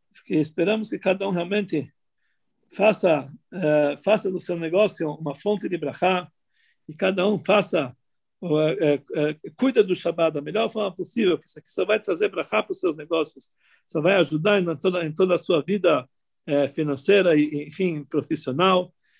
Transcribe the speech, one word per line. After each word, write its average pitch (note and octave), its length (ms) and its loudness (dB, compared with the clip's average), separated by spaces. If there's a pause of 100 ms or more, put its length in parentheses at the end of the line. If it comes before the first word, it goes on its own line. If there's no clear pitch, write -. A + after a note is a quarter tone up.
(240)
que D#3 120 -2
esperamos F3 520 -2
que - 100 -6
cada F#3+ 300 -2
um - 20 -2
realmente F3+ 640 -4 (840)
faça, F3+ 520 2 (260)
eh, D3+ 500 2
faça G#3 280 0
do F#3 100 -4
seu F3 180 -6
negócio E3+ 520 0
uma D3 240 -8
fonte G#3 340 -4
de F3+ 80 -6
brachá, F3 500 -2 (600)
e D#3+ 60 -12
cada F#3+ 340 0
um G#3 100 0
faça, F#3 560 0 (480)
eh, D#3 380 2
eh, D3 220 2 (120)
eh, D3+ 220 0 (200)
cuida B3 280 4
do F#3 100 -2
Shabbat E3 400 -2
da D3 60 -4
melhor G3 300 -2
forma G3+ 240 -6
possível, F3+ 440 0
que - 80 -14
isso - 120 -18
aqui - 120 -20
só F#3 140 -2
vai G#3 160 2
trazer F#3+ 300 -2
brachá F#3 320 -4
para G3 100 -6
os - 80 -10
seus E3 160 -2
negócios, D#3 540 -6 (360)
só - 140 -4
vai F3 160 4
ajudar F3+ 460 2
em E3 140 -2
toda, F3+ 280 -2
em D3+ 80 -6
toda F#3 220 2
a E3 40 2
sua E3+ 240 0
vida, E3+ 460 0 (380)
eh, C#3+ 220 2
financeira D#3+ 680 2
e, D3+ 320 0
enfim, E3 360 -2
profissional, F3 880 0 (280)